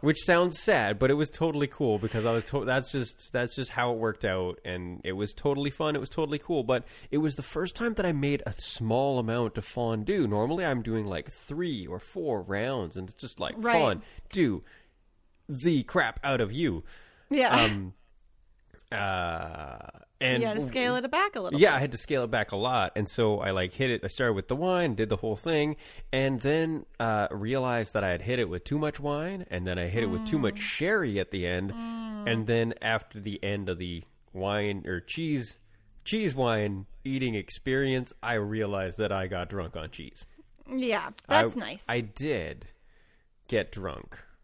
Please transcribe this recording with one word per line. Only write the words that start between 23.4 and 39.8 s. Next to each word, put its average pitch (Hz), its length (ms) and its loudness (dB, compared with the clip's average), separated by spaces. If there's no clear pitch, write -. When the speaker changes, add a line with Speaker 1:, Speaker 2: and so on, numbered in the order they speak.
Speaker 1:
like, 92 220 2
hit 131 160 2
it. 113 140 0
I - 40 -4
started 120 260 2
with 98 140 -2
the 127 80 0
wine, 175 400 2
did 107 140 0
the 107 80 2
whole 110 200 -2
thing, 151 380 0
and 135 300 2
then, 160 440 0
uh, 110 320 2
realized 120 640 0
that 104 100 2
I 92 60 2
had 87 140 0
hit 123 160 0
it 101 100 0
with 87 140 -6
too 143 160 -2
much 151 200 -2
wine, 151 500 -4
and 90 160 -4
then 90 140 0
I 87 80 0
hit 113 160 0
it 110 40 2
with 113 180 -2
too 156 140 0
much 104 160 2
Speaker 2:
Mm. - 80 -10
Speaker 1:
sherry 156 560 0
at 92 120 -2
the 90 160 -2
end. 90 240 0
Speaker 2:
Mm. - 600 -8
Speaker 1:
And 110 160 0
then 117 340 2
after 113 380 -2
the 101 240 -8
end 101 260 -2
of 87 80 -2
the 87 260 -6
wine 101 540 -2
or 98 120 -2
cheese, 151 580 -4
cheese 208 320 0
wine 107 500 0
eating 131 300 -2
experience, 131 760 0
I 120 120 -2
realized 104 640 -2
that 104 140 0
I 95 160 0
got 90 220 -4
drunk 92 280 -6
on 78 140 -8